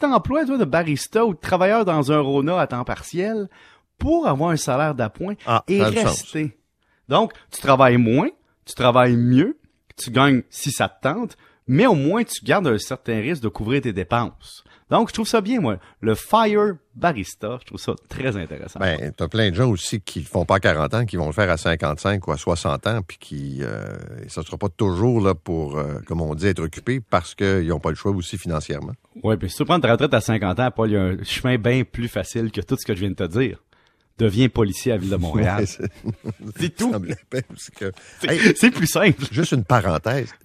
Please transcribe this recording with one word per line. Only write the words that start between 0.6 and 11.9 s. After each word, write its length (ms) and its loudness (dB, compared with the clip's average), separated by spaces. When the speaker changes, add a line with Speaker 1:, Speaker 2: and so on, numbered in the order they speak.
Speaker 1:
barista 600 0
ou 80 0
de 60 -8
travailleur 460 2
dans 260 2
un 80 4
Rona 400 0
à 80 0
temps 160 -6
partiel 640 -6
pour 300 2
avoir 220 0
un 80 2
salaire 380 0
d'appoint 400 -4
Speaker 2:
Ah, 220 2
Speaker 1:
et 120 2
Speaker 2:
ça 80 6
a 40 2
du 60 0
sens. 80 2
Speaker 1:
rester. 340 -6
Donc, 260 2
tu 100 -12
travailles 360 6
moins, 320 4
tu 80 -18
travailles 420 4
mieux, 420 4
tu 140 -12
gagnes 380 4
si 220 -6
ça 180 0
te 180 -16
tente, 300 -4
mais 180 4
au 100 6